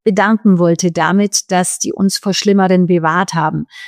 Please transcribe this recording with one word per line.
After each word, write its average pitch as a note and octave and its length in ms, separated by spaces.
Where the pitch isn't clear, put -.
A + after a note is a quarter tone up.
bedanken G3+ 520
wollte E3+ 360
damit, F#3 580
dass F3+ 280
die - 120
uns F#3+ 260
vor G3 160
Schlimmerem F#3 520
bewahrt E3+ 480
haben. D#3 320